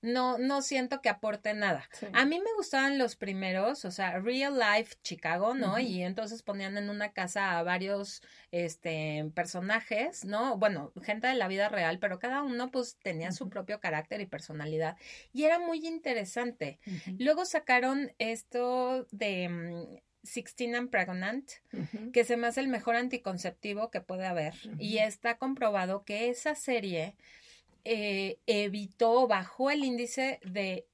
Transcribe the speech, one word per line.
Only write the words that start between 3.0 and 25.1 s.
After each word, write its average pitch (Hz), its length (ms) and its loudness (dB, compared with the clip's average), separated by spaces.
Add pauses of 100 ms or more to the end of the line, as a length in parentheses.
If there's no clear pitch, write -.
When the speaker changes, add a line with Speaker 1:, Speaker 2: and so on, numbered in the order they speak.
Speaker 1:
primeros, 190 720 0
o 180 60 -4
sea, 180 280 -2
Real 262 380 2
Life 220 460 4
Chicago, 180 500 0
¿no? 220 240 2
Speaker 2:
Ujú. 254 100 2
Speaker 1:
Y 185 140 -2
entonces 208 400 -4
ponían 196 360 -4
en 202 120 -4
una 208 240 -4
casa 185 460 0
a 170 40 2
varios, 190 580 -2 (300)
este, 156 840 -2
personajes, 208 920 -2
¿no? 214 320 0
Bueno, 190 340 2 (120)
gente 220 240 -2
de 262 80 2
la 202 120 2
vida 196 220 2
real, 180 300 0
pero 185 200 0
cada 254 220 -2
uno, 254 300 -2
pues, 254 320 -2
tenía 170 280 -2
su 175 120 -6
Speaker 2:
Ujú. 190 80 -6
Speaker 1:
propio 202 280 -6
carácter 160 420 -2
y 196 40 -4
personalidad. 156 720 -4 (360)
Y 277 100 0
era 330 160 6
muy 330 260 -2
interesante. 240 1000 -4
Speaker 2:
Ujú. 190 320 -8
Speaker 1:
Luego 302 260 4
sacaron 269 720 2
esto 247 920 0
de, 196 380 -2
mm, 170 480 -8 (260)
Sixteen 240 520 -6
and 247 140 -2
Pregnant, 190 600 -2 (240)
Speaker 2:
Ujú. 214 380 -6
Speaker 1:
que 240 140 6
se 240 120 2
me 233 100 0
hace 233 140 0
el 277 60 0
mejor 233 280 2
anticonceptivo 208 960 -2
que 175 100 -4
puede 185 240 -6
haber. 165 280 0 (120)
Speaker 2:
Ujú. 214 140 -10
Speaker 1:
Y 214 200 0
está 220 380 0